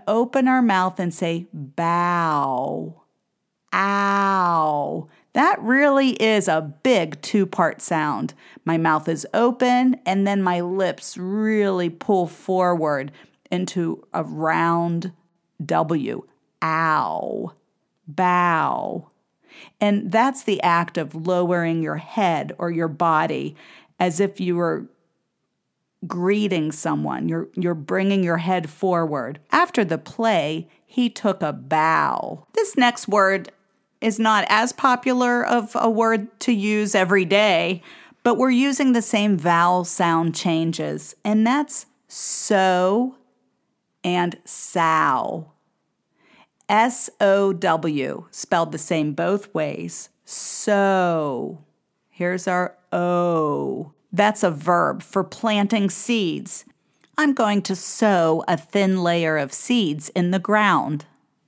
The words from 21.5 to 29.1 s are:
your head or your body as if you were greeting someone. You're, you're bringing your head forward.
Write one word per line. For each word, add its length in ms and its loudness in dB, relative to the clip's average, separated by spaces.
your 160 -4
head 640 -2
or 120 -4
your 160 -2
body 680 0
as 200 0
if 200 0
you 160 -2
were 320 -2
greeting 640 0
someone. 560 -4
You're, 280 -4
you're 200 -2
bringing 480 0
your 140 0
head 320 -2
forward. 680 -2